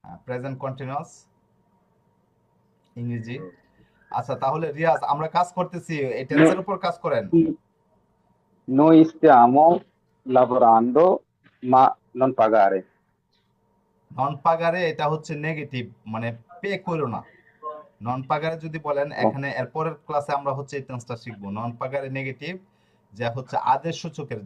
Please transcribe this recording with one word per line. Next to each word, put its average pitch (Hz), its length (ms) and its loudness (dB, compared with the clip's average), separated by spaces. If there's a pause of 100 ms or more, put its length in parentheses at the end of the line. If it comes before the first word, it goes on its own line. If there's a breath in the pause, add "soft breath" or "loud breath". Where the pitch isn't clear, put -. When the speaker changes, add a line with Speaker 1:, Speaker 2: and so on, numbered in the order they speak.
Speaker 1:
হ্যাঁ, 87 160 -20
প্রেজেন্ট 131 400 -12
কন্টিনিউয়াস, 135 680 -12 (1700)
ইংরেজি। 120 420 -8 (720)
আচ্ছা, 127 240 -6
তাহলে 160 380 -4
রিয়াজ, 160 320 0
আমরা 151 240 -2
কাজ - 240 -2
করতেছি, 170 480 -6
এই 127 240 -4
টেন্সের 156 360 4
উপর 190 180 -6
কাজ 175 200 -6
করেন। 139 300 -4 (1400)
Speaker 2:
Noi 160 340 8
stiamo 147 760 6 (500)
lavorando, 123 880 4 (460)
ma 131 260 6 (280)
non 131 140 2
pagare। 107 500 4 (1400)
Speaker 1:
নন 135 180 -2
পাগারে, 165 540 0
এটা 151 180 -4
হচ্ছে 156 260 -6
নেগেটিভ, 147 580 -8 (140)
মানে 113 300 -8 (240)
পে 196 180 -6
করো 156 280 -4
না। 95 160 -8 (800)
নন 127 200 -6
পাগারে 156 360 -6
যদি 160 200 -12
বলেন, 147 340 -6
Speaker 2:
ও। - 20 -14
Speaker 1:
এখানে 135 360 -4
এর 123 160 -6
পরের 156 280 -6
ক্লাসে 147 380 -6
আমরা 139 220 -4
হচ্ছে 139 220 -12
এই 135 60 -8
টেন্সটা 123 340 -12
শিখবো। 101 340 -16
নন 117 260 -10
পাগারে 135 320 -8
নেগেটিভ, 135 500 -10 (540)
যা 117 180 -6
হচ্ছে 120 260 -10
আদেশ 160 460 -4
সূচকের 139 440 -12